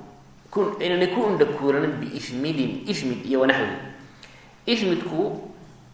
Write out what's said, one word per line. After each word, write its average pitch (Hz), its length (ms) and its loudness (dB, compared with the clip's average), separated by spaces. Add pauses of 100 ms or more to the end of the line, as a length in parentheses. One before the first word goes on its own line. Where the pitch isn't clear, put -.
(500)
Kun-, 202 300 0
inaanay 180 340 2
ku 233 160 2
indhakuulanin 147 680 2
biishmidin, 123 880 -4
ishmid 131 360 -4
iyo 131 200 2
wanaxwi. 113 320 2 (920)
Ishmidku 190 720 0 (540)